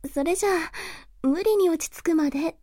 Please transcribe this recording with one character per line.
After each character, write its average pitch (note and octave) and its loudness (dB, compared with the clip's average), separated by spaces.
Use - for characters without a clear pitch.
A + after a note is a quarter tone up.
そ C#4 -2
れ E4+ 2
じ G#4 -2
ゃ G4+ 4
あ、 E4 0
無 C#4+ 0
理 G#4+ 4
に F#4 4
落 D#4+ -2
ち - -18
着 - -18
く E4+ 2
ま D4+ 2
で D4+ -4